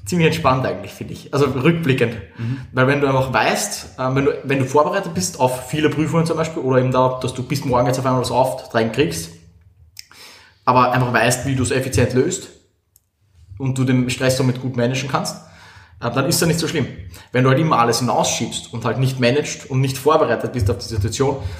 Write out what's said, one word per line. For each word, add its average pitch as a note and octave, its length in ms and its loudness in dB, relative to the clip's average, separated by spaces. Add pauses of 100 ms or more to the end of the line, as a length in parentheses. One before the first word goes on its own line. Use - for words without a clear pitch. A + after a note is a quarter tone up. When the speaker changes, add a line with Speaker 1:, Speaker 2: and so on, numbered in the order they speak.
Speaker 1:
ziemlich E3+ 220 2
entspannt C3 380 2
eigentlich, - 260 -6
finde - 220 -12
ich. - 200 -12
Also C#3+ 120 4
rückblickend. B2+ 720 2 (220)
Speaker 2:
Mhm. B2 240 -6 (100)
Speaker 1:
Weil B2+ 160 2
wenn C#3+ 140 2
du C#3+ 60 4
einfach C3+ 240 0
weißt, C3+ 680 -2
ähm, C3 160 -2
wenn C#3 100 2
du, D3+ 60 4 (120)
wenn C#3 160 0
du B2+ 60 0
vorbereitet E3+ 480 0
bist - 260 -4
auf B2+ 300 -2
viele D3+ 200 2
Prüfungen D#3 360 0
zum D#3+ 120 -2
Beispiel, D#3+ 260 -4
oder C3 160 2
eben B2+ 120 2
da, B2+ 300 2
dass - 120 -4
du B2 100 -6
bis B2+ 220 -4
morgen B2 220 2
jetzt C3+ 120 0
auf C3 60 -2
einmal B2+ 160 2
was A#2+ 100 -2
auftreiben A#2 600 0
kriegst, D#3+ 400 -2 (1300)
aber B2+ 260 4
einfach B2 220 0
weißt, A#2 320 2
wie C3+ 100 -2
du B2+ 80 0
es B2+ 80 -2
effizient B2+ 420 0
löst D3 360 0 (1080)
und B2+ 200 -4
du C3 60 2
den B2+ 260 2
Stress C3 280 0
somit B2+ 240 0
gut B2 160 -6
managen C3 320 0
kannst, - 260 -4 (680)
äh, A#2+ 100 -4
dann - 160 0
ist E3 140 0
das E3+ 60 4
nicht D#3 120 2
so D#3 80 -2
schlimm. C3+ 200 0 (440)
Wenn B2+ 120 2
du C3 60 4
halt C3 100 4
immer D#3 200 2
alles A#2 200 2
hinausschiebst - 720 -2
und A#2 120 -6
halt A#2 140 -2
nicht C3 200 0
managst C3 500 0
und C3 120 2
nicht C3 160 0
vorbereitet B2+ 560 0
bist A2+ 180 0
auf G#2+ 80 -4
die - 60 -12
Situation, A#2 520 -2 (220)